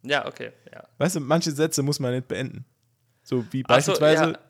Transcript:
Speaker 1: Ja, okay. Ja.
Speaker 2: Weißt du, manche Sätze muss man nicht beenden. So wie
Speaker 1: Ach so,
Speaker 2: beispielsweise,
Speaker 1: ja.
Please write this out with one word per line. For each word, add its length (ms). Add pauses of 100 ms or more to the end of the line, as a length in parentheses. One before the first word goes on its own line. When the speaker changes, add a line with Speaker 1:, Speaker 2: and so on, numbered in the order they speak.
Speaker 1:
Ja, 220
okay. 280 (180)
Ja. 160 (100)
Speaker 2:
Weißt 200
du, 20
manche 320
Sätze 320
muss 160
man 140
nicht 160
beenden. 340 (580)
So 300
wie 140
Speaker 1:
Ach 20 (140)
so, 100
Speaker 2:
beispielsweise, 400
Speaker 1:
ja. 80 (100)